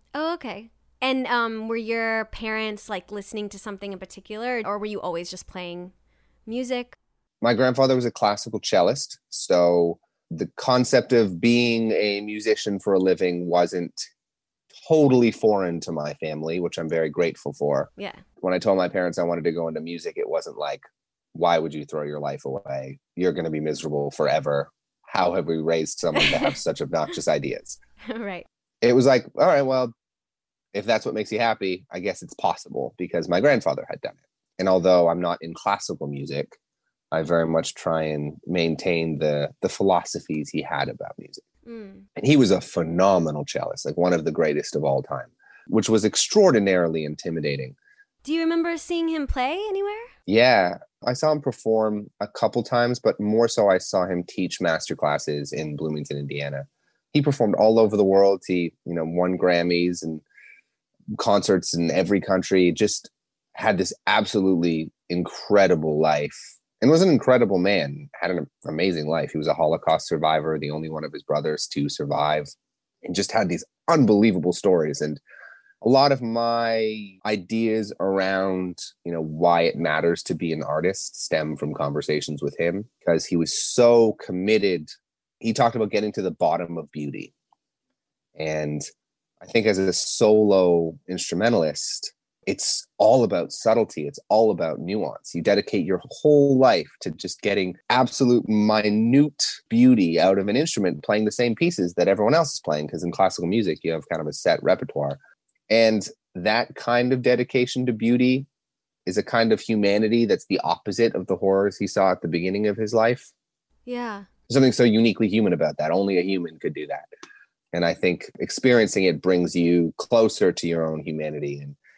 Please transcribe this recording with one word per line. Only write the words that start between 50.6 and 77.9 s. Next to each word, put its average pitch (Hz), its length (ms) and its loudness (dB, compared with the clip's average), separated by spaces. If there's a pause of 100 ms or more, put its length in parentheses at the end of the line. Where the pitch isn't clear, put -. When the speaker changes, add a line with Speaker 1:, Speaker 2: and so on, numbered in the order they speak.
Speaker 2:
I 123 60 0
saw 156 200 0
him 151 80 -2
perform 110 720 -2 (100)
a 104 80 -6
couple 117 340 -2
times, 120 360 0
but - 220 0
more 110 280 2
so 107 200 2
I 92 100 6
saw 92 280 -2
him 87 220 -4
teach - 320 -6
master 80 360 -2
classes 73 560 -2
in 76 240 -6
Bloomington, 76 420 -6
Indiana. 71 480 -8 (460)
He 147 100 2
performed 131 320 2
all 110 240 6
over 107 180 4
the 101 80 6
world. 98 420 6
He, 87 260 0 (120)
you 87 100 -8
know, 82 100 -2
won 90 340 0
Grammys 87 640 2
and 80 180 -6 (1000)
concerts 101 560 2
in 85 160 0
every 95 300 2
country, 92 520 2
just - 380 -2 (440)
had 170 240 0
this 90 140 -2 (140)
absolutely 95 840 0 (160)
incredible 87 920 2
life 76 360 0 (460)
and 127 80 6
was 165 120 6
an 196 60 6
incredible 120 500 4
man, 73 500 -2 (120)
had 87 100 -2
an 80 160 -4 (200)
amazing 80 420 -2
life. 78 240 -2
He 78 60 -6
was 76 100 -2
a 76 60 2
Holocaust 80 520 0
survivor, 78 520 0
the 71 120 -6
only 78 200 -6
one 78 120 -8
of 76 100 -10
his 76 100 -14
brothers 76 460 -4
to 71 200 -4
survive, 73 580 -2 (560)
and 90 120 -10
just 95 180 -4
had 107 160 0
these 82 160 -4 (240)
unbelievable 107 640 4
stories. 82 480 0
And 76 180 -4 (640)
a 113 60 0
lot 135 240 6
of 123 100 0
my 113 920 -2 (100)
ideas 110 760 -2